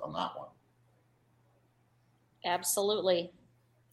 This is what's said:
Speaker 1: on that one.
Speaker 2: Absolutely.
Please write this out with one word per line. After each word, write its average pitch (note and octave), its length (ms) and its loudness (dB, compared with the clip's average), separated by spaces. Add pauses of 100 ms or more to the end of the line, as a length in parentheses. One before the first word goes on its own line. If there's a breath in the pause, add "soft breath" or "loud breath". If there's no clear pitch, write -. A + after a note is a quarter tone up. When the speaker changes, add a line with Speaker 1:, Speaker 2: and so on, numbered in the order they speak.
Speaker 1:
on D2+ 100 -6
that F2 240 -2
one. D2+ 120 -10 (2000)
Speaker 2:
Absolutely. F#3 880 2 (600)